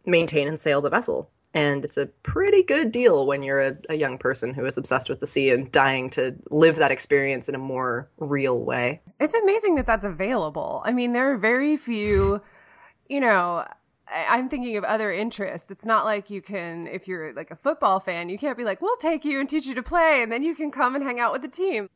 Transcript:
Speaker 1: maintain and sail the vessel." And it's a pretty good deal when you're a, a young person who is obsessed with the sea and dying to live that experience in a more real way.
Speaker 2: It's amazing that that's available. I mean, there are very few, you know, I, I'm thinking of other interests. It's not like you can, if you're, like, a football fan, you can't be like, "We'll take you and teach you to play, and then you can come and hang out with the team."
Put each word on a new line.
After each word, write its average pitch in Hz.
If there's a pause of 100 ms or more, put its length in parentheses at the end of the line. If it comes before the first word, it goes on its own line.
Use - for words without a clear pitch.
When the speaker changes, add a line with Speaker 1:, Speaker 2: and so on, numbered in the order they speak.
Speaker 1:
maintain 160
and 156
sail 143
the 143
vessel." - (240)
And 143
it's -
a 139
pretty 392
good 311
deal 180
when 139
you're 139
a, 135 (120)
a 160
young 135
person 131
who 131
is 131
obsessed 131
with 135
the 147
sea 135
and 127
dying 135
to 131 (160)
live 160
that 143
experience 139
in 139
a -
more 131 (100)
real 135
way. 123 (180)
Speaker 2:
It's 302
amazing 415
that 254
that's 220
available. 175
I 240
mean, 247
there 254
are 240
very 254
few, 208 (680)
you 277
know, 180 (420)
I, 165
I'm 254
thinking 247
of 190
other 214
interests. 202
It's 196
not 214
like 208
you 202
can, 170
if 185
you're, 160
like, 151
a 165
football 254
fan, 175
you 196
can't 254
be 240
like, 196
"We'll 440
take 320
you 277
and 277
teach 294
you 262
to 254
play, 320
and 226
then 247
you 330
can 302
come 262
and 277
hang 247
out 233
with 247
the 277
team." 269